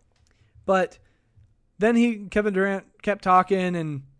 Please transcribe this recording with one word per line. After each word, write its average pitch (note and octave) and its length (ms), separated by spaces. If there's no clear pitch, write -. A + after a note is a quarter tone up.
but F#3 340
then A3+ 180
he, A3+ 340
Kevin G#3 240
Durant, G3 480
kept G3+ 200
talking F#3 540
and D3+ 280